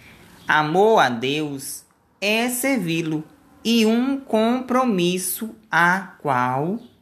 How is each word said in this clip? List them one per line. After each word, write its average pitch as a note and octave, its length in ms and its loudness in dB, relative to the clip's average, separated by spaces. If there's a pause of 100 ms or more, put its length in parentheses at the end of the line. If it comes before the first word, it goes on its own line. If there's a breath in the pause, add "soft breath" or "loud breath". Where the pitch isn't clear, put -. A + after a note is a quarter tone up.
(460 loud breath)
Amor F3 540 4
a C#3+ 80 6
Deus C#3 800 -4 (340)
é A3+ 300 0
servi-lo E3 760 -2 (400)
e A3+ 220 2
um B3 340 0
compromisso A3+ 1400 -2 (160)
a F3+ 480 2
qual C#3 600 -2 (220)